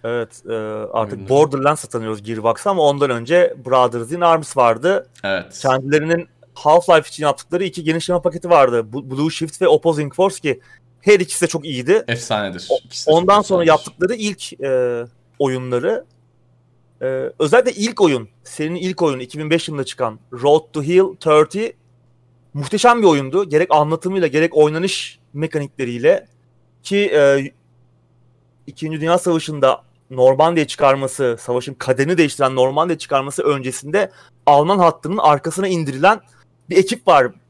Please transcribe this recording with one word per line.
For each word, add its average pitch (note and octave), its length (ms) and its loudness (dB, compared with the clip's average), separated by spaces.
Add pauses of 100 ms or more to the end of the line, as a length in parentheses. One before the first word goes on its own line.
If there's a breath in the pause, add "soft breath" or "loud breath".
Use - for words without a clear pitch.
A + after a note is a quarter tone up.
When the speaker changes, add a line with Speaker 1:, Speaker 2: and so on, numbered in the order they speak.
Speaker 1:
Evet, A#2 420 -8
e, A2 60 -8
artık A2 600 -6
Speaker 2:
Oyunları. F#2+ 140 -14
Speaker 1:
Borderlands C#3+ 560 2
tanıyoruz A2 380 -8
Gearbox'a A2+ 480 -2
ama F#3 120 0
ondan C#3+ 280 2
önce B2+ 440 0 (120)
Brothers B2 460 0
in F3 80 -6
Arms E3 360 2
vardı. B2+ 520 2 (160)
Speaker 2:
Evet. F#3+ 380 -4
Speaker 1:
Kendilerinin D3 680 0 (260)
Half-Life D#3+ 540 4
için - 140 -12
yaptıkları D#3+ 420 -2
iki E3 200 -8
genişleme E3 380 -2
paketi E3+ 280 -4
vardı. A#2+ 420 4
Bu-, C3 180 -12
Blue C#3+ 200 -2
Shift D#3+ 320 -8
ve F3+ 60 4
Opposing D3+ 460 0
Force F#3+ 260 -2
ki C#3 200 -4 (400 soft breath)
her G3+ 200 4
ikisi - 220 -4
de E3+ 40 0
çok D#3+ 180 -6
iyiydi. D3 440 -2
Speaker 2:
Efsanedir. G#2 600 -6
Speaker 1:
O-, - 140 0
Speaker 2:
İkisi - 220 -10
de D#3 40 0
çok D#3+ 100 6
Speaker 1:
ondan G3+ 220 4
sonra F3+ 200 -2
Speaker 2:
efsanedir. E3+ 60 2
Speaker 1:
yaptıkları E3+ 460 0
ilk, G#3 460 -8
e, B2 440 -4 (340)
oyunları, B2+ 680 -2 (960)
e, C3 40 -6 (320)
özellikle A3 340 2
ilk A3 280 -6
oyun, C3 280 2 (160)
serinin D#3+ 360 -8
ilk F#3 220 -4
oyunu, C3+ 200 -2
iki B2 160 -14
bin D3+ 120 -8
beş E3 180 0
yılında C#3+ 160 -8
çıkan A2+ 340 -6 (140)
Road C#3+ 300 2 (100)
to D3+ 100 -8
Heal F#3 380 2
thirty D#3 460 2 (880)
muhteşem G#3+ 480 2
bir G3+ 40 6
oyundu. D#3 420 2
Gerek D#3 220 0
anlatımıyla, E3 560 0
gerek E3 300 0
oynanış D#3 600 0 (140)
mekanikleriyle C#3+ 960 -2 (560)
ki, G3+ 320 -2
e, C#3 380 2 (1120)
İkinci D#3 340 -10
Dünya E3+ 180 2
Savaşı'nda D#3 640 0 (280)
Normandiya C3+ 560 4
çıkarması, C3+ 760 0
savaşın B2+ 340 -6
kaderini C#3 440 -2
değiştiren C3+ 380 0
Normandiya D3+ 420 0
çıkarması C3+ 440 -4
öncesinde C#3+ 680 -4 (360 soft breath)
Alman D3+ 320 4
hattının F3 400 0
arkasına D#3 500 0
indirilen E3 520 0 (500 soft breath)
bir - 60 2
ekip F#3+ 320 0
var. C3+ 240 4 (180)